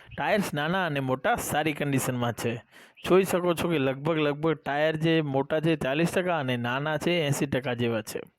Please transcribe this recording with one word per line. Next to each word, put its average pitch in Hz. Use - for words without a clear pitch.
ટાયર્સ 175
નાના 170
અને 143
મોટા 135
સારી 156
કન્ડિશનમાં 127
છે. 117
જોઈ 185
શકો 175
છો 175
કે 165
લગભગ, 139
લગભગ 147
ટાયર 151
જે 160
મોટા 139
છે 160
ચાલીસ 151
ટકા 180
અને 127
નાના 135
છે 170
એંસી 143
ટકા 127
જેવા 117
છે. -